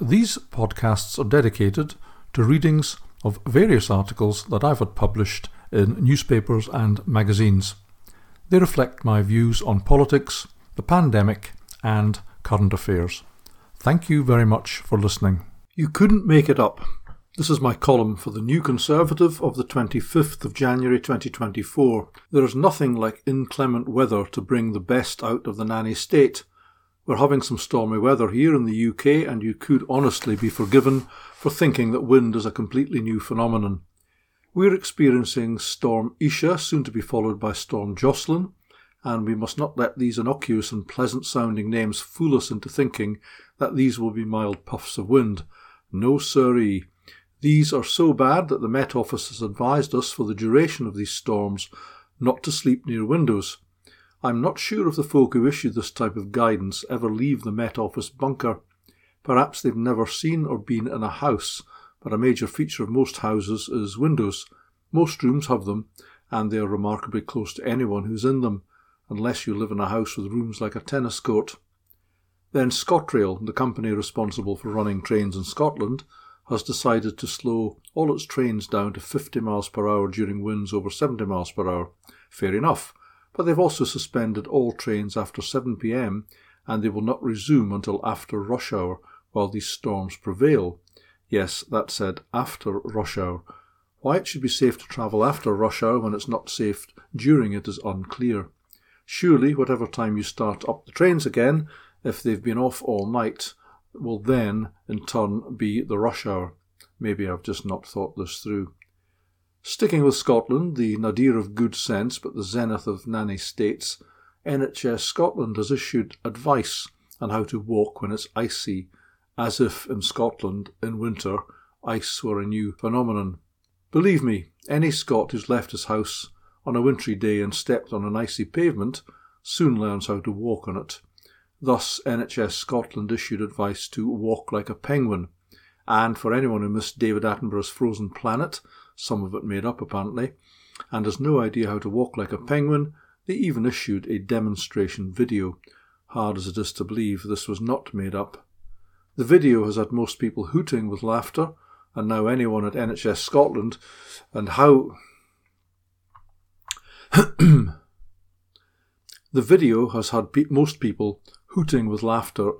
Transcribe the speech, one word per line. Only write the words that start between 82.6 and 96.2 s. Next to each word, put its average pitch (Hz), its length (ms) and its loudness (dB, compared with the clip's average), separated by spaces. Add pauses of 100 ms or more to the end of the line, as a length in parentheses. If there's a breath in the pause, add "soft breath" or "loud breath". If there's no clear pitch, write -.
but 180 120 -4
they've 165 160 2
also 151 260 2
suspended 113 640 -6
all 123 260 0
trains 104 420 -4
after 101 260 -8
seven 123 360 -4
P 113 160 -4
M, 107 320 -4 (420 soft breath)
and 110 160 -4
they 110 60 0
will 107 140 -4
not 120 200 -4
resume 113 480 2
until 101 320 -4
after 110 380 -6
rush 113 320 -6
hour 92 260 -4 (320 soft breath)
while 101 160 -2
these 104 200 -8
storms 98 500 -6
prevail. 101 640 0 (480 soft breath)
Yes, 98 400 -2
that 110 200 -2
said, 95 300 -6 (140)
after 113 460 -6
rush 107 380 -6
hour. 90 260 -6 (560 loud breath)
Why 151 180 0
it 190 100 -4
should 143 140 -10
be 127 80 0
safe - 300 2
to - 80 -20
travel 107 360 -2
after 127 320 0
rush 104 260 -2
hour 117 180 2
when 110 140 -4
it's 104 140 -8